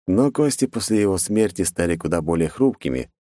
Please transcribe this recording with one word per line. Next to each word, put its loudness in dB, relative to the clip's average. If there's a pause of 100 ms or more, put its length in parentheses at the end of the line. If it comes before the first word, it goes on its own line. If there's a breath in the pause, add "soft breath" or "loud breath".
но 2
кости 0
после -2
его 2
смерти 0
стали -2
куда -2
более 0
хрупкими, -2 (280)